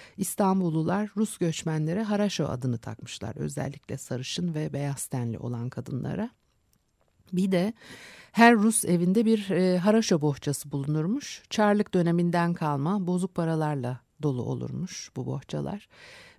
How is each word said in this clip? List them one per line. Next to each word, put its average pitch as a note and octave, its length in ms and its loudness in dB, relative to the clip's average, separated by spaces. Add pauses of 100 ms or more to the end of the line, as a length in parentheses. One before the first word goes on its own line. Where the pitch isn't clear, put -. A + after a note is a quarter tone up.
(180)
İstanbullular F#3+ 1000 0
Rus G#3+ 200 -2
göçmenlere D#3+ 640 -2
haraşo G3+ 420 0
adını B2+ 320 -2
takmışlar. - 580 -10
Özellikle C#3+ 600 -8
sarışın C3+ 560 -6
ve D3+ 200 -4
beyaz C#3 320 -4
tenli A#2 340 -4
olan A#2+ 300 -6
kadınlara. C3 600 -6 (1040)
Bir F#3 180 0
de F#3+ 220 2 (580)
her A#3 240 10
Rus A3 300 2
evinde F3+ 400 4
bir, G#3+ 240 2
e, F3+ 280 4
haraşo G3+ 440 4
bohçası D3 500 -2
bulunurmuş. D#3 800 -4
Çarlık G#3 440 2
döneminden E3+ 600 2
kalma E3 540 0
bozuk F3+ 280 -2
paralarla D3+ 640 -2 (240)
dolu B2+ 200 0
olurmuş B2+ 720 -8
bu B2+ 100 -8
bohçalar. C#3 640 -8 (500)